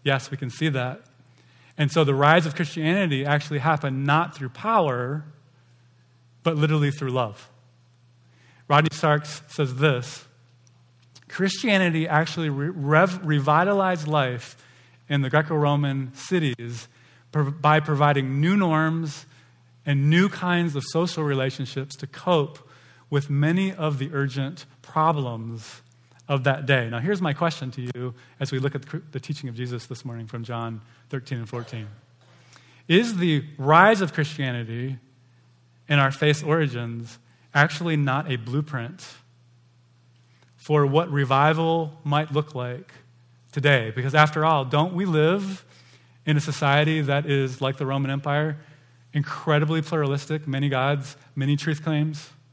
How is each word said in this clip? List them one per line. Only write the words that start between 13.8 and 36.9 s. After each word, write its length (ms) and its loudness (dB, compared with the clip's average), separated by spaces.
life 480 -2
in 120 0
the 80 -2
Greco-Roman 840 0
cities 720 -4
pro-, 180 0
by 300 4
providing 580 2
new 160 4
norms 680 0
and 240 2
new 200 6
kinds 460 -2
of 80 -4
social 400 -2
relationships 720 -4
to 100 -12
cope 600 -2
with 180 0
many 420 2
of 280 -4
the 140 -6
urgent 520 -6
problems 1000 -4
of 180 0
that 200 0
day." 240 2
Now, 80 -6
here's 240 -2
my 120 0
question 360 -4
to 120 -10
you 220 -8
as 120 -4
we 60 -2
look 160 -2
at 80 -8
the, 300 -12
the 80 -10
teaching 280 -10
of 60 -10
Jesus 320 -8
this 180 -14
morning 220 -10
from 180 -10
John 380 -8
thirteen 280 -8
and 100 -8
fourteen. 380 -10
Is 300 4
the 280 2
rise 420 6
of 100 -2
Christianity 840 -4
in 120 4
our 100 4
faith's 320 0
origins 800 -4